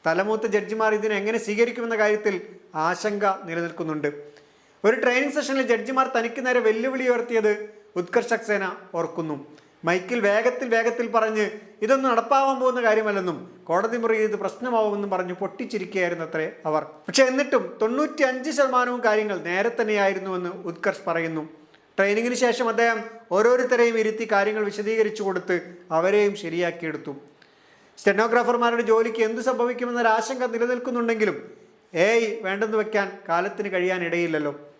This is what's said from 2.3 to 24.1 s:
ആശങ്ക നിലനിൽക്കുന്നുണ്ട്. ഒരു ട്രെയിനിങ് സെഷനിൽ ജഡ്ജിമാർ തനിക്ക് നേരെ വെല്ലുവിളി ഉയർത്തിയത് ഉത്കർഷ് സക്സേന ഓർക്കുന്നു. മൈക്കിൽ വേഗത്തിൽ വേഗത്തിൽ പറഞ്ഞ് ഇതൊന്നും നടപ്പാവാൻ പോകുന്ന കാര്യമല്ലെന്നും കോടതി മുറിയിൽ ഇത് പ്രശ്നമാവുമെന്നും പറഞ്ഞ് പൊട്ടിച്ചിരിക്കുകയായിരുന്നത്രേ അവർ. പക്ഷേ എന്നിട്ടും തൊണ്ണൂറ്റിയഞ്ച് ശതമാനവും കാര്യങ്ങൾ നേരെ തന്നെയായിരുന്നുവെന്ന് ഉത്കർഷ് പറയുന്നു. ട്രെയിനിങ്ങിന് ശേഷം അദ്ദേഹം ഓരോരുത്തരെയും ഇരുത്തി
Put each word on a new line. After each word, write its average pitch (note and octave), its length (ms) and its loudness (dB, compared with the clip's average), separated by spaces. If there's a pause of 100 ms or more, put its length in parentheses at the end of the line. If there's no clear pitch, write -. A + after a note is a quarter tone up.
ആശങ്ക G#3 380 -2 (220)
നിലനിൽക്കുന്നുണ്ട്. D#3+ 640 -4 (800)
ഒരു A#3+ 160 4
ട്രെയിനിങ് C4 340 2
സെഷനിൽ C4 340 0
ജഡ്ജിമാർ B3+ 360 2 (100)
തനിക്ക് A#3 280 -2
നേരെ B3 220 4
വെല്ലുവിളി B3+ 400 0
ഉയർത്തിയത് A#3 460 2 (480)
ഉത്കർഷ് A#3 320 0
സക്സേന G#3 320 -2 (340)
ഓർക്കുന്നു. D#3+ 380 -4 (500)
മൈക്കിൽ F#3 400 0
വേഗത്തിൽ A#3 480 2
വേഗത്തിൽ A3+ 400 0
പറഞ്ഞ് A3 280 2 (400)
ഇതൊന്നും C4 280 2
നടപ്പാവാൻ C4+ 500 4
പോകുന്ന B3+ 240 2
കാര്യമല്ലെന്നും G3+ 520 2 (300)
കോടതി G#3+ 340 0
മുറിയിൽ A3 280 2
ഇത് G3+ 120 -2
പ്രശ്നമാവുമെന്നും G#3 720 -2
പറഞ്ഞ് F3+ 280 -2
പൊട്ടിച്ചിരിക്കുകയായിരുന്നത്രേ F3+ 1040 -4 (220)
അവർ. D3+ 140 0 (220)
പക്ഷേ C4 240 4
എന്നിട്ടും C4+ 340 0 (180)
തൊണ്ണൂറ്റിയഞ്ച് C4 760 0
ശതമാനവും B3 500 2
കാര്യങ്ങൾ G#3+ 300 2 (120)
നേരെ G3+ 280 0
തന്നെയായിരുന്നുവെന്ന് G3 720 0 (200)
ഉത്കർഷ് F3 360 -4
പറയുന്നു. E3 360 -2 (540)
ട്രെയിനിങ്ങിന് A3+ 480 2
ശേഷം A#3+ 280 0
അദ്ദേഹം A3+ 260 2 (380)
ഓരോരുത്തരെയും A#3+ 680 4
ഇരുത്തി A3 300 -2